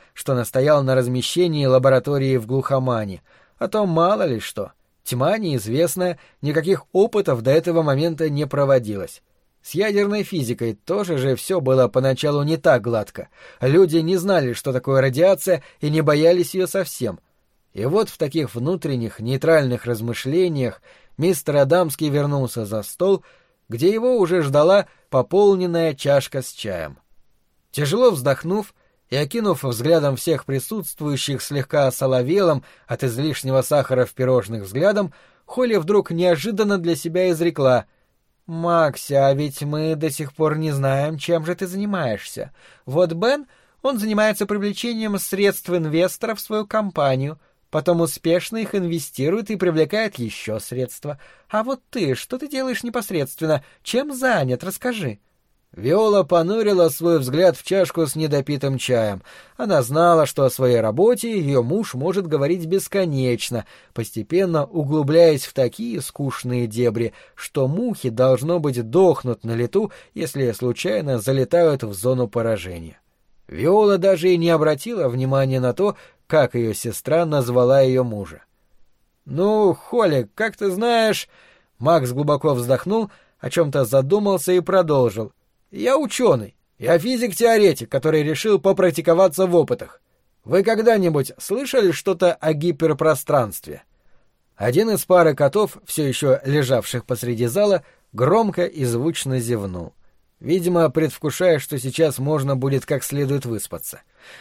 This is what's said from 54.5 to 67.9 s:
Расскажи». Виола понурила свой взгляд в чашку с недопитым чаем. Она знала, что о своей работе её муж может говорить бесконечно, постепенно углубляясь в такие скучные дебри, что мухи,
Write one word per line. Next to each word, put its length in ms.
Расскажи». 560
Виола 500
понурила 640
свой 320
взгляд 380
в 60
чашку 440
с 80
недопитым 600
чаем. 440
Она 260
знала, 420
что 200
о 40
своей 300
работе 500
её 320
муж 320
может 320
говорить 400
бесконечно, 1000
постепенно 720
углубляясь 800
в 80
такие 480
скучные 640
дебри, 460
что 320
мухи, 420